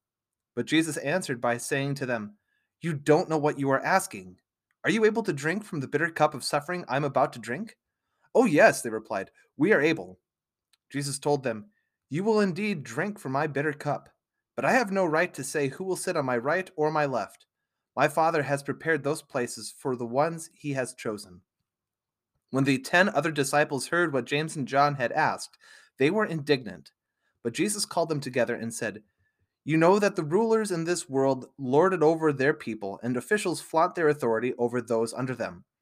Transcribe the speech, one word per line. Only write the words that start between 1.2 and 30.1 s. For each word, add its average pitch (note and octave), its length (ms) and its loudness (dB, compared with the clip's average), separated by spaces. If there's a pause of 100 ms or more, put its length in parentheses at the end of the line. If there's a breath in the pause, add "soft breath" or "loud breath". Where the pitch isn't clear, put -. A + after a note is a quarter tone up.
by A#2+ 160 2
saying C#3 400 -2
to C#3 100 -4
them, A2 300 -4 (440)
"You E3 120 -4
don't D3+ 360 4
know D#3 80 0
what D3 220 0
you C#3 120 0
are C3 100 4
asking. G#2+ 580 -2 (460)
Are C#3 60 2
you G#3+ 140 4
able G#3+ 200 2
to F3+ 80 0
drink D#3 320 -4
from D#3 160 -6
the B2+ 80 -6
bitter D3+ 200 0
cup D#3 260 0
of C3 100 -10
suffering F3 420 -4
I'm C#3 160 -2
about C#3+ 300 0
to B2+ 80 -14
drink?" B2+ 360 -8 (560)
"Oh, A3+ 120 6
yes," F#3 360 6
they A#2+ 100 -6
replied, G#2+ 420 -6 (240 soft breath)
"we F3 160 2
are F3 80 4
able." F#2+ 400 -2 (680)
Jesus C#3 300 -8
told D3 240 0
them, A2 300 -6 (360)
"You D#3 140 -4
will G#3+ 160 2
indeed G3 460 0
drink D#3+ 340 -4
from C3 140 -8
my D3 160 0
bitter C#3+ 240 -2
cup, C#3+ 380 -6 (440)
but - 100 -4
I D3+ 60 4
have A#3 220 2
no G3 120 2
right E3+ 300 2
to C#3 80 -10
say C#3+ 240 -2
who C#3 160 -6
will F#3 140 -4
sit F3+ 200 -4
on C#3+ 100 0
my B2 120 0
right E3 380 -2
or D3+ 160 0
my D3+ 140 2
left. A#2+ 380 -6 (520)
My C3+ 100 4
Father D#3+ 380 2
has C#3+ 180 -2
prepared D3+ 400 -2
those D3 180 -2
places A#2+ 560 -6
for C3 200 -4
the A#2+ 100 -6
ones D#3 460 -2
he D3 220 -8
has B2+ 200 -4
chosen." G2+ 460 -10 (1080)
When C3 120 2
the C3+ 160 4
ten F3+ 300 4
other D#3+ 240 0
disciples D3 560 0
heard E3+ 240 2
what B2+ 140 -2
James D#3 280 -4
and C3 140 -6
John C#3 260 4
had B2+ 160 -2
asked, B2+ 480 -2 (380 loud breath)
they C3+ 120 4
were G#3+ 160 2
indignant. C3+ 680 -4 (520)
But A2+ 100 -4
Jesus G#3 320 -2
called E3 220 -2
them D3+ 120 -2
together A#2+ 360 -2
and A2+ 180 -8
said, G#2+ 300 -8 (600)
"You D3 120 0
know F3 240 6
that G3+ 160 0